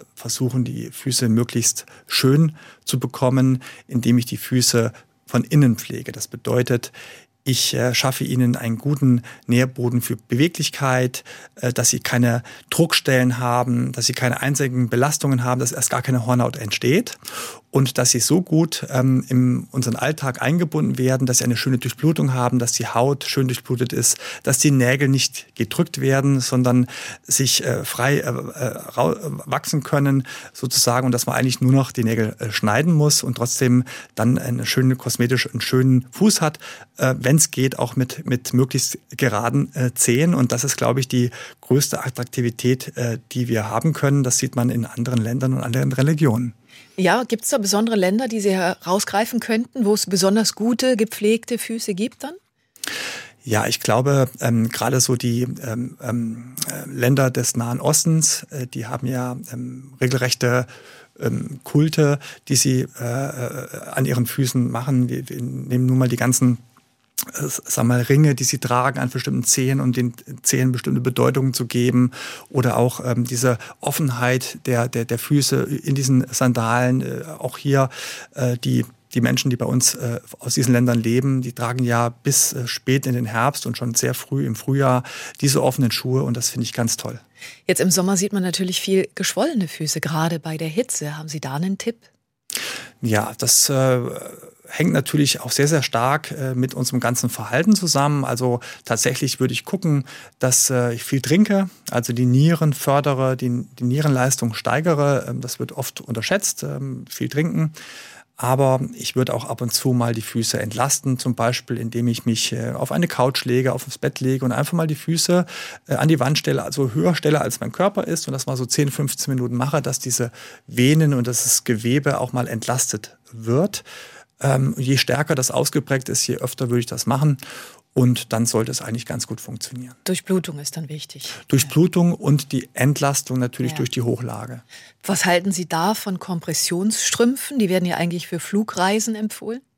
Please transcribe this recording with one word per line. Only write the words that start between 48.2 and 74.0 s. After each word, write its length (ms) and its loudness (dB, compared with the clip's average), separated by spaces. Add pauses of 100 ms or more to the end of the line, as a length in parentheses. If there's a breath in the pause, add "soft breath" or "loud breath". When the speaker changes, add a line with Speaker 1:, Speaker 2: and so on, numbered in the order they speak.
Speaker 2:
die 120 -4
Sie 120 2
herausgreifen 880 0
könnten, 460 -2
wo 80 4
es 120 0
besonders 500 2
gute, 400 2
gepflegte 600 0
Füße 360 -6
gibt 300 -6
dann? 100 -8 (1080 loud breath)
Speaker 1:
Ja, 240 0
ich 120 -4
glaube, 480 2 (120)
ähm, 300 2
gerade 300 0
so 160 2
die, 280 0
ähm, 580 -6
ähm, 540 -6 (120)
äh, 220 -6
Länder 400 2
des 260 -2
Nahen 240 -4
Ostens, 720 2
äh, 160 -8
die 220 -8
haben 180 -6
ja, 320 -4 (160)
ähm, 480 -12
regelrechte, 640 2 (540 loud breath)
ähm, 440 -4
Kulte, 540 2 (300 loud breath)
die 80 0
sie, 320 2 (120)
äh, 40 -8
äh, 640 -6 (240)
an 140 0
ihren 200 2
Füßen 460 0
machen. 380 0
Wir, 200 -6
wir 120 -8
nehmen 440 -2
nun 140 4
mal 80 4
die 80 0
ganzen, 420 2 (800)
äh, 100 -6
s-, 180 -8
sag 220 0
mal, 160 4
Ringe, 320 6
die 120 -4
sie 120 0
tragen 400 0
an 120 0
bestimmten 340 -2
Zehen, 360 2
um 120 2
den 240 -2 (260)
Zehen 300 2
bestimmte 300 -2
Bedeutungen 520 2
zu 140 -4
geben. 440 2 (380 loud breath)
Oder 280 2
auch, 280 2
ähm, 200 0
diese 340 0 (200 loud breath)
Offenheit 840 -2